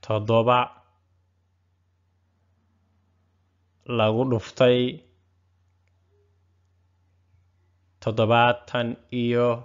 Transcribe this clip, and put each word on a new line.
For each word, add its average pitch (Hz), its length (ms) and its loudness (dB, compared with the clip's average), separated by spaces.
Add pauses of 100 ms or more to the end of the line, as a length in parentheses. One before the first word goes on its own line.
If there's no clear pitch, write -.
toddoba 113 560 0 (3250)
lagu 113 380 0
dhuftay 123 540 2 (3250)
toddobaatan 117 840 0 (220)
iyo 120 380 -2 (180)